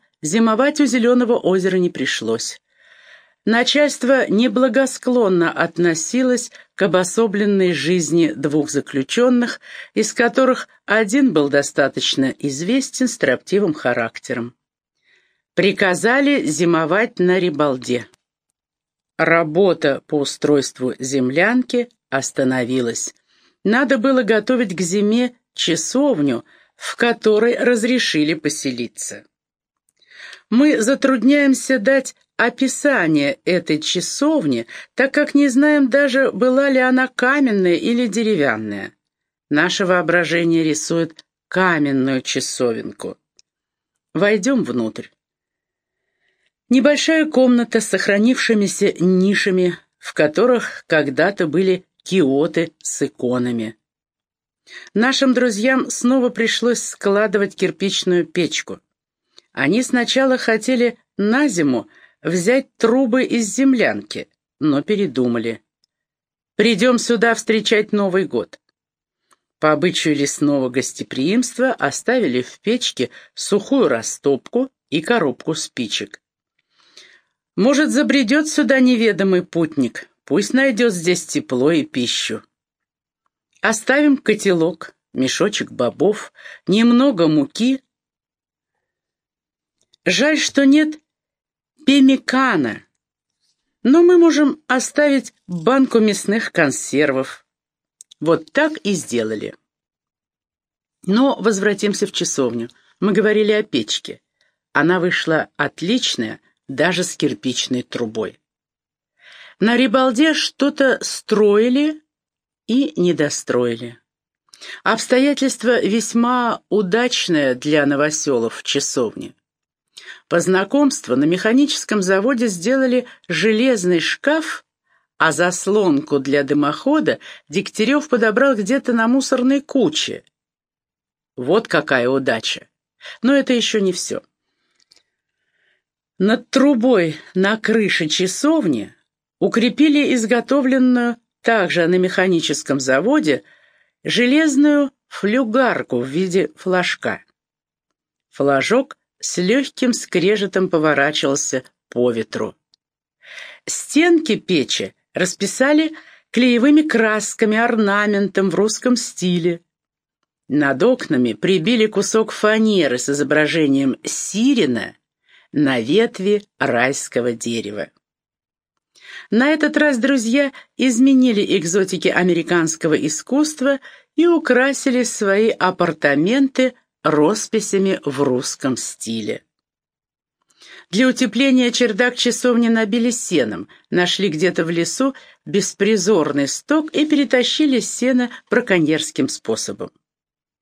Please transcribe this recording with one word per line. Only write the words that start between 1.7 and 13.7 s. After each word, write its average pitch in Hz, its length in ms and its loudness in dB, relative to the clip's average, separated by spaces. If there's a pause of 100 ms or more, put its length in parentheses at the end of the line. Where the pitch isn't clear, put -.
не 180 120 0
пришлось. - 720 -6 (840)
Начальство 254 840 2
неблагосклонно 233 1200 2
относилось 196 1000 -2 (240)
к - 60 -4
обособленной 196 880 0
жизни 160 640 0
двух 147 340 -2
заключённых, 233 920 0 (320)
из 214 180 -2
которых 247 560 0 (180)
один 220 460 2
был 147 160 2
достаточно 135 920 0
известен 190 680 -2
строптивым 170 680 -2